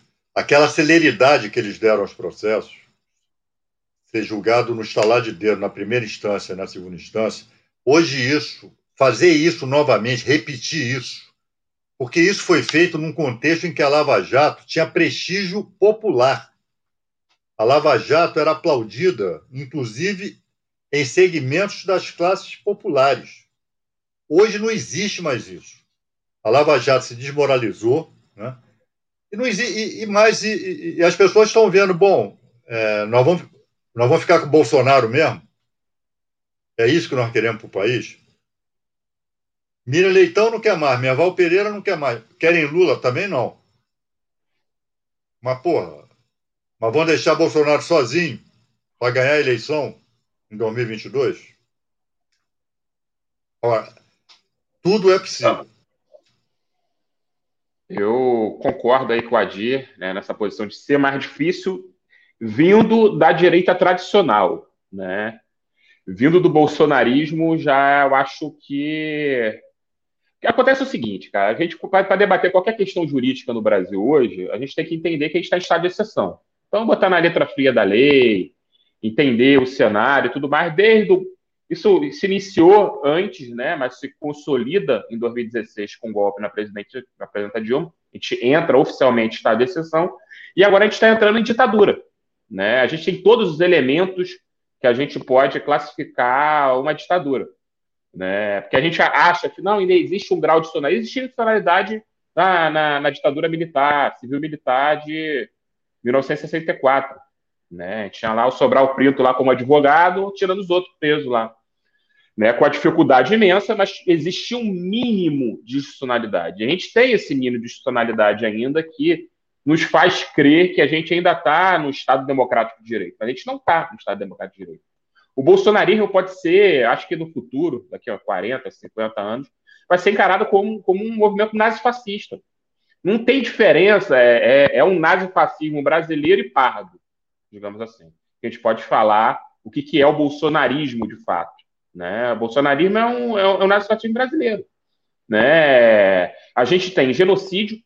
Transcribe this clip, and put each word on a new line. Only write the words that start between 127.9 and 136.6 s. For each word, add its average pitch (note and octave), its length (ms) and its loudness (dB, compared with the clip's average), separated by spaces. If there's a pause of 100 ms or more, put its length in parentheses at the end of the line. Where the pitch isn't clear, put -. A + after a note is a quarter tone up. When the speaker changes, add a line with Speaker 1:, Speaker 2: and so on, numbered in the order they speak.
Speaker 2:
a G2+ 80 -8
quarenta, G2+ 540 -6
cinquenta A2 480 -8
anos, A2+ 280 -8 (400)
vai F3+ 100 4
ser F#3+ 120 0
encarado G#3 360 2
como, G#3+ 360 0
como G3 220 -2
um A3+ 100 -6
movimento G#3+ 420 0
nazifascista. A3 840 -4 (640)
Não A3 200 -2
tem C#4 160 2
diferença, F#3 800 4
é, A#2+ 460 6
é, C3+ 140 2
é C#3+ 60 4
um F#3 140 2
nazifascismo D#3+ 800 -2
brasileiro D#3 600 0
e - 100 -10
pardo, G#2 500 -2 (520)